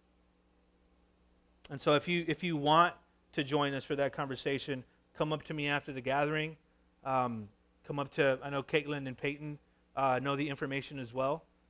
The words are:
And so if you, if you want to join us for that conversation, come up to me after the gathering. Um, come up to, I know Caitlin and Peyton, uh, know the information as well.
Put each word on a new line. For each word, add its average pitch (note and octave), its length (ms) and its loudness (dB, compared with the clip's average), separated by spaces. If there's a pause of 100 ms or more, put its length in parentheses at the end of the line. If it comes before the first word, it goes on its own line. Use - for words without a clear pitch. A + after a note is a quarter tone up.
(1700)
And C#3 100 -8
so D3+ 140 6
if C#3+ 120 2
you, F3 220 2
if D#3 160 -2
you E3+ 120 0
want D#3 380 6 (380)
to D#3+ 100 -2
join C#3+ 320 0
us C3 100 -4
for D3 120 -2
that C#3 160 0
conversation, C3+ 720 -4 (320)
come D3+ 160 0
up D3 120 -4
to D#3+ 100 -6
me D3 140 -4
after C#3+ 240 -2
the C3 80 -6
gathering. D3+ 560 0 (480)
Um, B2 440 0 (380)
come C#3+ 120 -6
up C#3 140 -4
to, C3+ 300 4
I C#3+ 80 -8
know C#3 120 -2
Caitlin C#3+ 460 -2
and B2+ 80 -8
Peyton, D3 420 -6 (380)
uh, C3 260 2
know C#3 140 0
the D3 120 -2
information C#3 500 -6
as A#2+ 140 -10
well. C3+ 300 0 (280)